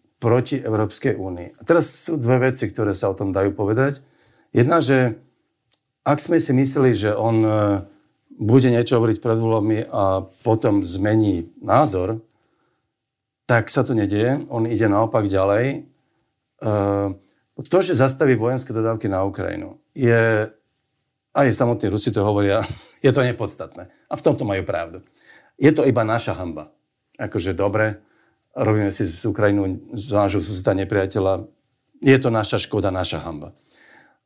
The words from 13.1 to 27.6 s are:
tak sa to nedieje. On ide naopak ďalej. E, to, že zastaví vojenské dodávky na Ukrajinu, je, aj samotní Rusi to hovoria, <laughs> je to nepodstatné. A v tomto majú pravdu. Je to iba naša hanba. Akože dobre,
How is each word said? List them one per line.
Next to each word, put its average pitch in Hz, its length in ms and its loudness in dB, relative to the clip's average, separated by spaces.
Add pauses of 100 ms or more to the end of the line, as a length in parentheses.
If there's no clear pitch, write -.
tak 117 240 2
sa 135 160 0
to 139 80 -2
nedieje. 107 560 0
On 117 160 -2
ide 113 240 0
naopak 107 400 0
ďalej. 98 420 2
E, - 960 -12 (840)
to, 165 240 0
že 180 160 0
zastaví 135 400 2
vojenské 123 380 -4
dodávky 110 320 -2
na 95 180 -2
Ukrajinu, 90 560 -8 (160)
je, 113 540 2 (800)
aj 143 220 2
samotní 120 340 0
Rusi 104 240 -2
to 101 140 0
hovoria, 101 340 2 (220)
<laughs> - 240 -4
je 135 80 6
to 139 100 2
nepodstatné. 101 640 -8 (220)
A - 80 -10
v - 60 -6
tomto 135 200 0
majú 95 220 -4
pravdu. 85 340 -8 (560)
Je 147 160 4
to 147 160 2
iba 117 160 2
naša 107 320 -2
hanba. 80 380 -12 (420)
Akože 92 400 -4
dobre, 104 480 -2 (480)